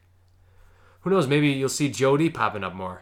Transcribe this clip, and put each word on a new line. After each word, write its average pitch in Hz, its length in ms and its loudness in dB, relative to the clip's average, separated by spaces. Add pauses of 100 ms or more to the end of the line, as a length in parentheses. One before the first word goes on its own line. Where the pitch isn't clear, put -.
(1000)
Who 180 80 -4
knows? 185 160 4
Maybe 147 240 2
you'll 135 200 0
see 143 200 -2
Jody 135 400 2
popping 107 340 -4
up 90 120 -8
more. 92 260 -10